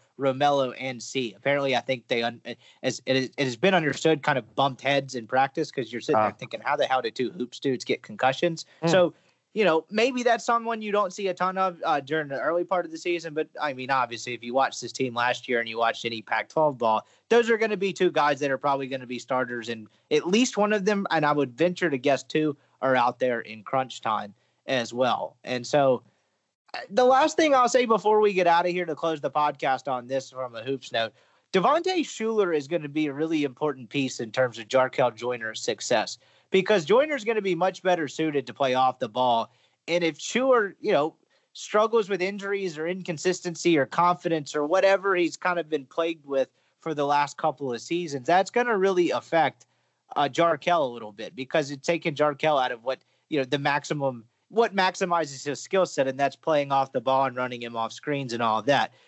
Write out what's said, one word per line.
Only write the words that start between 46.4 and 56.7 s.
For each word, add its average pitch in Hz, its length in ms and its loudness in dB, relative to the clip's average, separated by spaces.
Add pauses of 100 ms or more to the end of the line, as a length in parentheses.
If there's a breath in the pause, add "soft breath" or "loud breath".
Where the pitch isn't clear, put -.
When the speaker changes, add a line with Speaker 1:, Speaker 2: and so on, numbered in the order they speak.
Speaker 1:
for 160 140 -6
the 143 120 -2
last 143 320 0
couple 143 360 -2
of 113 80 -6
seasons, 147 460 -6
that's 185 240 4
gonna 240 260 0
really 185 340 2
affect, - 540 0 (520)
uh, 143 120 2
Jarkel 165 520 2
a 127 120 -2
little 110 200 -12
bit, 113 220 -12
because 139 360 -2
it's 139 160 -12
taken 165 260 -2
Jarkel 147 480 2
out 127 120 0
of 113 100 -14
what, 127 160 -4 (300)
you 151 100 0
know, 131 60 0
the 139 140 -2
maximum, 139 640 -2 (240)
what 220 240 2
maximizes 175 720 0
his 143 140 -6
skill 190 260 0
set, 135 220 0
and 131 100 -4
that's 139 200 0
playing 143 340 0